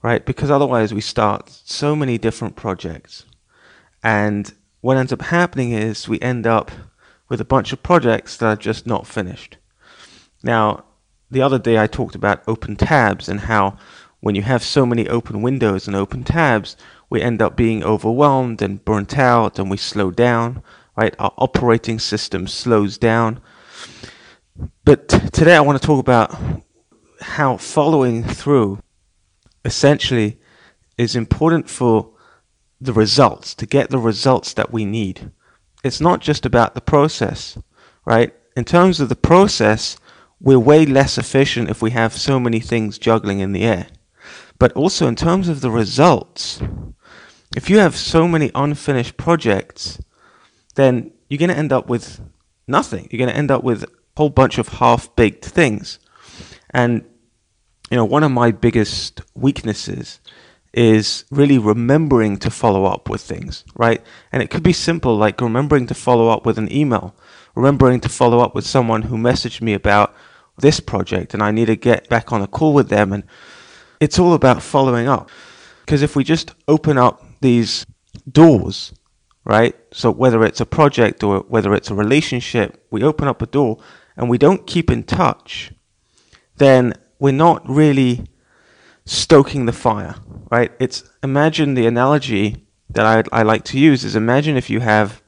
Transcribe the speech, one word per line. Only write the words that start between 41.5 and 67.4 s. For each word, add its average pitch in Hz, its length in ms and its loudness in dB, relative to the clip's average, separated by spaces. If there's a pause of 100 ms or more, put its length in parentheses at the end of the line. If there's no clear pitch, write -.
if - 100 -6
we 113 80 0
have 113 240 -2
so 135 260 -2
many 117 200 -2
things 110 400 -6
juggling 101 400 0
in 98 140 -4
the 92 100 -2
air. 104 240 -2 (720)
But 123 140 4
also 160 340 0
in 123 80 0
terms 175 340 0
of 143 120 -4
the 131 100 -2
results, 117 880 0 (920)
if - 160 -4
you 208 80 6
have 170 160 4
so 165 320 0
many 160 260 0
unfinished 139 640 -4
projects, - 840 -2 (760)
then 127 340 2 (180)
you're 143 120 -6
gonna 175 140 0
end 147 200 -2
up - 160 -2
with - 320 -6 (460)
nothing. 127 420 -4
You're 120 160 -4
gonna 123 100 -2
end 147 140 -2
up 135 140 0
with 120 200 -2
a - 60 -14 (260)
whole 151 140 0
bunch 131 300 2
of 113 80 -2
half-baked - 760 0
things. - 540 -2 (720)
And, 120 340 0 (840)
you 127 80 0
know, 117 80 2
one 143 160 2
of 151 100 2
my 120 200 2
biggest 110 720 -2 (120)
weaknesses - 840 -6 (520)
is 110 600 2
really 143 260 4
remembering 117 800 2
to - 140 -4
follow 98 340 0
up - 240 -4
with - 120 -6
things, - 420 -14 (120)
right? 117 280 0 (280)
And 123 120 -2
it - 80 -8
could 175 100 -6
be 175 100 2
simple, 160 460 -2
like 104 240 0
remembering 127 460 0
to - 80 -6
follow 117 320 2
up 110 180 0
with 110 140 -2
an 107 120 -4
email, 123 440 -2 (400)